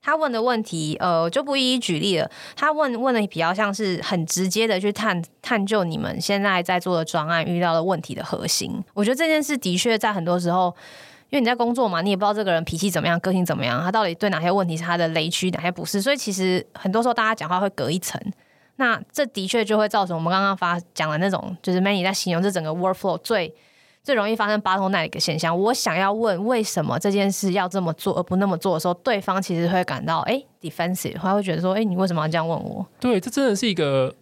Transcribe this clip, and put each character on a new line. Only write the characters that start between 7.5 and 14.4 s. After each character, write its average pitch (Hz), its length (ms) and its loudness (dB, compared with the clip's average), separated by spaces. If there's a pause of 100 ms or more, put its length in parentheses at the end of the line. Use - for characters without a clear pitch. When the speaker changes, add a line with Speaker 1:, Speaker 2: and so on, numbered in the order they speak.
Speaker 1:
到 175 140 2
的 165 100 2
问 180 180 0
题 - 120 -10
的 - 100 -8
核 - 220 -6
心。 - 380 -2 (100)
我 208 100 0
觉 208 60 2
得 262 60 2
这 320 120 0
件 311 140 2
事 294 160 -2
的 180 200 -2
确 226 200 2
在 214 160 0
很 190 100 -2
多 175 160 2
时 175 120 0
候， 180 240 2 (540)
因 285 80 0
为 277 40 4
你 226 40 4
在 240 100 2
工 240 180 0
作 247 140 2
嘛， 175 140 0
你 202 100 2
也 196 40 2
不 185 60 -2
知 208 40 2
道 208 80 2
这 208 100 -2
个 190 80 0
人 165 120 2
脾 165 140 -6
气 190 120 0
怎 175 120 -2
么 - 60 0
样， 170 120 2
个 190 120 -2
性 180 140 2
怎 156 100 0
么 127 100 -2
样， 123 160 0
他 175 100 -2
到 214 140 2
底 170 100 -2
对 208 140 0
哪 165 120 -2